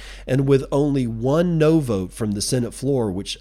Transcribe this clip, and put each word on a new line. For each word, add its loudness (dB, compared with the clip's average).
and 2
with 4
only 0
one 0
no 4
vote -2
from -2
the -4
Senate -2
floor, -2
which -6